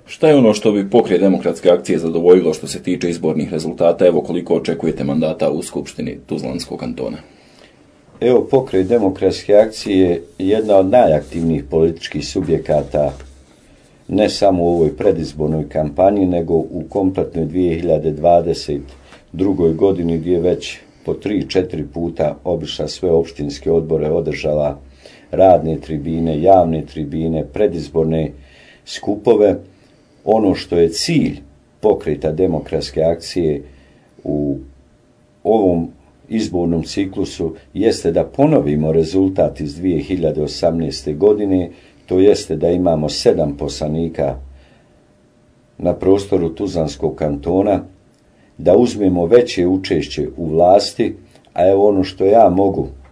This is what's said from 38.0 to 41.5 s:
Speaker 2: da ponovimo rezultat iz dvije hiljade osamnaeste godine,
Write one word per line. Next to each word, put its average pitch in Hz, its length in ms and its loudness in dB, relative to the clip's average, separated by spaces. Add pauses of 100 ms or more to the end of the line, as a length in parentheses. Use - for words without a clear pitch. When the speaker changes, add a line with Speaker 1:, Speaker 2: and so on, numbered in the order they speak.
Speaker 2:
da 85 120 0
ponovimo 78 680 2
rezultat 87 680 0
iz 73 160 -6
dvije 85 220 0
hiljade 78 440 -2
osamnaeste 76 680 -4
godine, 95 580 2 (360)